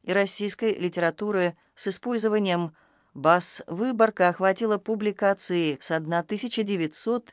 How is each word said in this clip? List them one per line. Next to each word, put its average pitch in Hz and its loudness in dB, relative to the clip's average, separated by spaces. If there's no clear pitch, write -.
и - -6
российской 202 0
литературы 175 0
с - -6
использованием 202 0
баз. 165 2
Выборка 220 2
охватила 190 0
публикации 196 0
с - -6
одна 165 0
тысяча 220 -4
девятьсот 202 -2